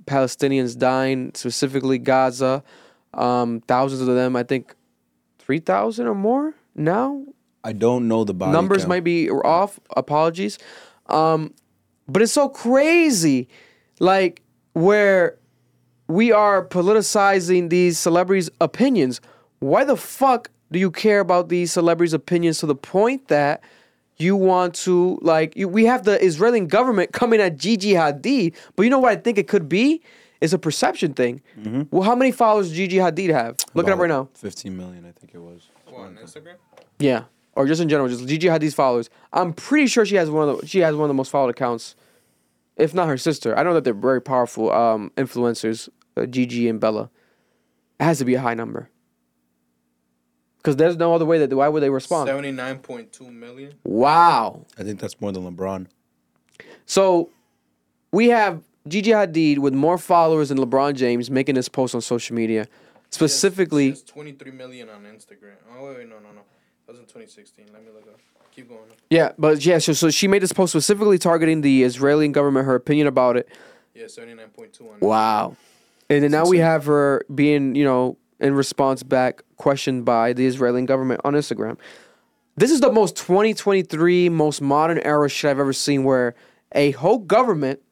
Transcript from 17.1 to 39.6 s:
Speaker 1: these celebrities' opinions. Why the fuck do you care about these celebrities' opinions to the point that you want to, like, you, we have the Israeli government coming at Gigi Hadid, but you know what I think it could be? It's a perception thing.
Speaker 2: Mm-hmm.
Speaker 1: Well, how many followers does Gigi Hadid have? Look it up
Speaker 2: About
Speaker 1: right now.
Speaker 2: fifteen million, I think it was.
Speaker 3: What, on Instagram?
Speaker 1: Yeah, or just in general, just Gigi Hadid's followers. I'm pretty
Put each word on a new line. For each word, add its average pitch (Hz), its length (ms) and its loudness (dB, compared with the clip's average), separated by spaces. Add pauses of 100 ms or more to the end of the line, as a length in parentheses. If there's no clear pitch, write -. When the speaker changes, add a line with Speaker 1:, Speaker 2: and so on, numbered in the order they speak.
Speaker 1:
these 175 280 2
celebrities' 180 520 0 (100)
opinions. 170 600 0 (380)
Why 175 260 0
the 277 120 0
fuck - 540 -2 (200)
do 170 80 -4
you 190 120 0
care 208 300 2
about 180 280 0
these 175 240 -2
celebrities' 170 400 2
opinions 170 460 -2
to 165 80 -6
the 143 100 0
point 240 520 -2
that 147 340 0 (560)
you 185 180 0
want 180 380 0
to, 180 480 0
like, 160 340 0
you, 196 100 -4
we 208 200 2
have 240 180 2
the 202 180 2
Israeli 196 380 2
government 196 520 0
coming 226 280 2
at 175 160 0
Gigi 196 360 0
Hadid, 165 640 0 (220)
but 190 60 2
you 233 80 4
know 269 80 2
what 247 140 4
I 196 40 0
think 208 220 -2
it 190 100 -2
could 175 200 0
be? 254 340 0 (380)
It's 160 120 0
a 190 60 0
perception 156 560 -2
thing. 123 280 -2 (160)
Speaker 2:
Mm-hmm. 110 320 -6
Speaker 1:
Well, 175 120 0
how 220 120 2
many 254 160 2
followers 214 380 2
does 160 80 -8
Gigi 185 200 -2
Hadid 180 340 0
have? 120 260 -2 (180)
Look 170 120 0
it 196 40 2
up 190 40 4
Speaker 2:
About 180 80 -2
Speaker 1:
right 175 60 0
now. 135 260 -2
Speaker 2:
fifteen 95 420 -14
million, 90 280 -16
I 87 60 -20
think - 240 -20
it 87 60 -20
was. 85 220 -20 (260)
Speaker 3:
What, 123 140 -20
on - 140 -20
Instagram? 160 380 -20 (460)
Speaker 1:
Yeah, 123 240 0 (300)
or 135 120 0
just 160 140 -2
in 165 80 0
general, 143 200 0
just 123 180 -8
Gigi 156 200 -2
Hadid's 156 280 0
followers. 123 360 0 (220)
I'm 175 200 -2
pretty 277 360 0